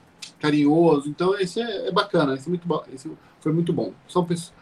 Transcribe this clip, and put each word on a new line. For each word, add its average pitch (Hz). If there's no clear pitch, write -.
carinhoso." 147
Então, 180
isso 185
é, 196
é -
bacana, 175
isso 131
é 165
muito 175
bo-, 156
isso 156
foi 156
muito 170
bom. 139
São 180
pesso-, 170